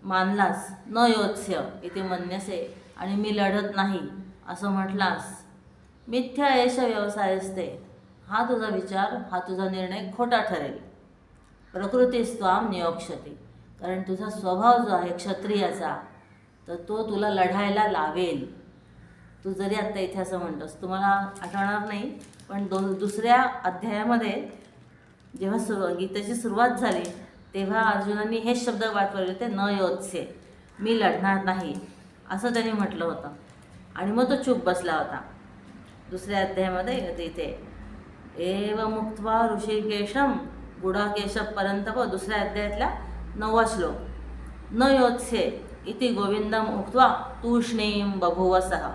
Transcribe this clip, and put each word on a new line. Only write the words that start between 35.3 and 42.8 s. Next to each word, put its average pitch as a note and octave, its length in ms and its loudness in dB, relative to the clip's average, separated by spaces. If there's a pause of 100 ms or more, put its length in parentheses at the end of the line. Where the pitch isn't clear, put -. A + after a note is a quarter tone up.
दुसऱ्या G3 300 -2
अध्यायामध्ये F#3 800 0
तिथे, E3 500 -6 (720)
"एव G3+ 500 0
मुक्त्वा A3 640 0
ऋषिकेशम G#3+ 800 0 (500)
गुडाकेश G3+ 560 0
परंतप", G#3 600 -2
दुसऱ्या G3 400 0
अध्यायातला G#3 520 0 (460)